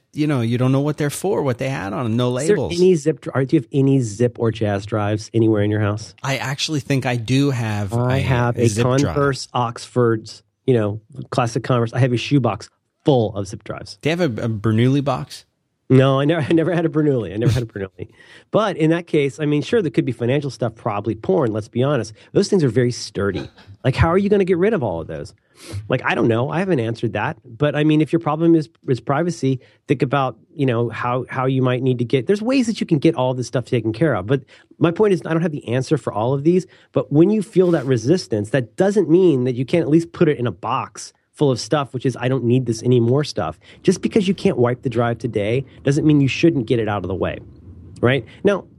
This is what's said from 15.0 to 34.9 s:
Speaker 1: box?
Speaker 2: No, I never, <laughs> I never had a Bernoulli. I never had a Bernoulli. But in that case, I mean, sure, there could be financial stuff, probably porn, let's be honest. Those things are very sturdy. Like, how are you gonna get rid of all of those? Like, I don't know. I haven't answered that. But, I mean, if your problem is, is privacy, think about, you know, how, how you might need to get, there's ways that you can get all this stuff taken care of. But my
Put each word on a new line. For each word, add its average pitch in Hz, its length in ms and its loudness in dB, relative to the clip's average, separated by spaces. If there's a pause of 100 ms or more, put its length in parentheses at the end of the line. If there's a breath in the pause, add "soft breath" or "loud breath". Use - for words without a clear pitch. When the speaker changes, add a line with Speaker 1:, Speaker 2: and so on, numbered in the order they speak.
Speaker 1:
box? 143 400 -6 (440)
Speaker 2:
No, 135 300 6
I 139 60 0
never, 165 160 0
<laughs> 127 100 -4
I - 20 4
never 165 220 2
had 165 100 0
a 160 40 0
Bernoulli. 135 440 0
I 98 40 -8
never 117 160 2
had 123 100 0
a 113 40 -6
Bernoulli. 98 420 -10 (420 loud breath)
But 196 260 0
in 156 140 2
that 175 160 0
case, 139 320 0
I 151 80 -4
mean, 147 160 0
sure, 233 200 0
there 151 100 -2
could 147 120 0
be 131 60 -4
financial 127 400 -2
stuff, 117 240 -6
probably 104 400 -4
porn, 131 380 -4
let's 107 160 -6
be 120 140 -2
honest. 123 300 -2 (200 soft breath)
Those 202 160 2
things 185 160 2
are 131 40 4
very 123 220 2
sturdy. 92 580 -6 (360 loud breath)
Like, 127 100 2
how 170 140 2
are 180 100 2
you 202 100 0
gonna 202 160 2
get 175 140 2
rid 202 140 2
of 170 100 -2
all 85 180 -4
of 80 60 -10
those? 73 260 -10 (560 loud breath)
Like, 131 160 -2
I 160 120 0
don't - 100 0
know. 117 240 0
I 151 80 -4
haven't 180 220 0
answered 113 320 -4
that. 110 320 -4
But, 135 320 -2
I 151 80 0
mean, 156 160 4
if 156 120 -2
your 165 80 0
problem 165 360 2
is, 156 120 0 (200)
is 123 120 0
privacy, 139 600 -2 (260 soft breath)
think 135 160 0
about, 127 340 -2 (160)
you 143 140 -2
know, 117 240 0
how, 123 400 -4
how 131 160 -2
you 131 160 0
might 127 200 0
need 127 180 0
to 123 40 0
get, 127 220 0
there's 208 160 0
ways 254 240 0
that 220 140 -4
you 190 60 -4
can 160 120 0
get 160 160 2
all 127 180 -2
this 127 140 -4
stuff 123 180 -4
taken 110 280 -2
care 147 220 0
of. 117 120 -4
But 135 160 0 (360 soft breath)
my 170 120 2